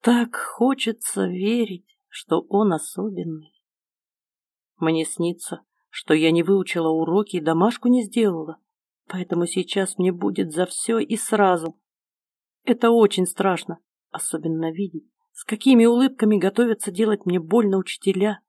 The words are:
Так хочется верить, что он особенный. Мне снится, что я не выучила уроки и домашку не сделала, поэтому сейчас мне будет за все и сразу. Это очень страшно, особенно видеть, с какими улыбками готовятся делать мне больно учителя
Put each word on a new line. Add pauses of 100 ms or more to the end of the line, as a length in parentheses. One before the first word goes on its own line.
Так
хочется
верить, (220)
что
он
особенный. (1200)
Мне
снится, (260)
что
я
не
выучила
уроки
и
домашку
не
сделала, (480)
поэтому
сейчас
мне
будет
за
все
и
сразу. (840)
Это
очень
страшно, (320)
особенно
видеть, (240)
с
какими
улыбками
готовятся
делать
мне
больно
учителя